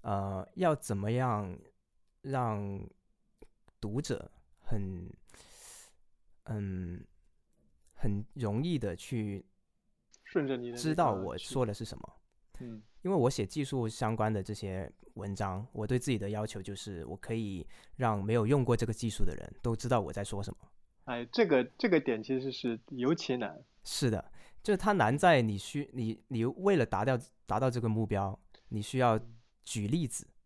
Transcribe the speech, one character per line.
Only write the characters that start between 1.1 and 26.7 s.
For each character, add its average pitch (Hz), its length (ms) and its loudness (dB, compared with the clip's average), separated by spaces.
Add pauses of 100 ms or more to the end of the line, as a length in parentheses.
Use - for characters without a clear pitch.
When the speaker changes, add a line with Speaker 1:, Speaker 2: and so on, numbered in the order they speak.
Speaker 1:
样 107 440 0 (680)
让 110 540 -2 (1000)
读 110 220 -4
者 - 280 -6 (360)
很， 190 440 0 (1300)
嗯， 95 580 -6 (920)
很 208 400 2
容 113 280 -2
易 170 160 2
地 101 180 -2
去 104 500 -6 (800)
Speaker 2:
顺 151 220 0
着 135 100 -2
你 120 160 -6
的 120 60 -10
这 120 60 -8
个 156 60 0
Speaker 1:
知 156 40 2
道 156 200 4
我 95 240 -4
说 - 280 -2
的 104 80 -4
是 113 100 -6
什 - 140 -10
么。 - 160 -14 (440)
Speaker 2:
去。 127 80 -10
嗯。 110 180 -12 (180)
Speaker 1:
因 185 100 -2
为 202 40 2
我 143 140 6
写 104 160 0
技 147 180 -4
术 127 240 -2
相 110 260 -2
关 110 180 2
的 101 120 0
这 107 100 -6
些 95 380 -6 (220)
文 101 200 -6
章， 98 380 -4
我 107 160 -6
对 127 100 2
自 127 140 0
己 113 60 2
的 98 120 -4
要 107 160 -2
求 107 160 -8
就 98 140 -8
是 87 300 -10
我 76 100 -8
可 - 180 -8
以 101 320 -4 (300)
让 110 260 0
没 107 120 0
有 113 120 4
用 131 200 4
过 120 100 4
这 117 100 0
个 113 60 -2
技 110 180 -2
术 - 140 4
的 82 100 6
人 - 280 -8
都 117 120 0
知 113 140 -4
道 117 140 4
我 76 100 -4
在 101 120 -4
说 101 200 -4
什 - 100 -6
么。 - 40 -12 (480)
Speaker 2:
哎， 120 260 -6
这 220 160 4
个， 131 160 6 (140)
这 247 100 0
个 170 120 6
点 113 220 0
其 131 200 0
实 135 100 -4
是 117 260 -4 (120)
尤 135 260 2
其 131 220 -2
难。 98 260 -6 (220)
Speaker 1:
是 - 240 0
的， 107 200 -2 (320)
就 214 120 2
是 185 40 4
它 202 140 2
难 139 260 6
在 156 240 8
你 107 160 0
需-， 143 360 -6
你， 113 340 -4
你 113 160 0
为 185 320 2